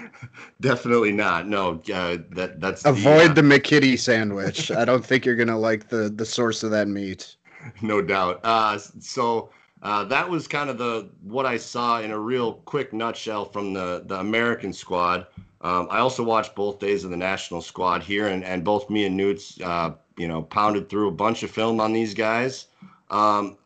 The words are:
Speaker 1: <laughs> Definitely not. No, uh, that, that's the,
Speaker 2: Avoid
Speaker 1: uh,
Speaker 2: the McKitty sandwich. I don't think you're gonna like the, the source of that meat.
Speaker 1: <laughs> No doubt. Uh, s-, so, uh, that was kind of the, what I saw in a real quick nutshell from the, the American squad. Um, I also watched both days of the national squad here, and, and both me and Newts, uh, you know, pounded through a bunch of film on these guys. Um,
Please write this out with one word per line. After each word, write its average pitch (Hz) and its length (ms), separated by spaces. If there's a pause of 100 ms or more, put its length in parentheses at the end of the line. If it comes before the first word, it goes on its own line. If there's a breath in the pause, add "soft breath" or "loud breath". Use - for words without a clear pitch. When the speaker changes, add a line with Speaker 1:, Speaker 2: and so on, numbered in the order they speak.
(240 loud breath)
Speaker 1:
<laughs> - 380
Definitely 120 500
not. 95 360
No, 92 340 (120)
uh, 87 240 (140)
that, 90 280
that's 95 240
the, 147 60
Speaker 2:
Avoid 151 420
Speaker 1:
uh, - 20
Speaker 2:
the 151 80
McKitty 139 560
sandwich. 107 720
I 110 160
don't 123 180
think 127 220
you're 123 100
gonna 113 220
like 110 320
the, 110 200
the 107 160
source 110 380
of 110 80
that 107 160
meat. 98 540
Speaker 1:
<laughs> - 400
No 107 200
doubt. 92 420
Uh, 113 320
s-, - 260
so, 117 480 (320 soft breath)
uh, 104 240
that 143 240
was 165 180
kind 147 220
of 123 80
the, 113 320 (140)
what 117 220
I 123 120
saw 120 420
in 107 120
a 107 80
real 117 340 (120)
quick 139 280
nutshell 110 520
from 101 280
the, 90 320
the 92 140
American 113 520
squad. 90 540 (360 loud breath)
Um, 87 280
I 101 100
also 127 240
watched 113 320
both 101 240
days 101 240
of 92 80
the 87 60
national 92 440
squad 90 420
here, 101 240
and, 92 180
and 92 180
both 104 260
me 104 160
and 95 120
Newts, 101 440
uh, 85 320 (240)
you 87 100
know, 82 160
pounded 104 460
through 104 200
a - 20
bunch 110 320
of 101 80
film 113 300
on 110 100
these 113 220
guys. 113 540 (420 soft breath)
Um, 104 560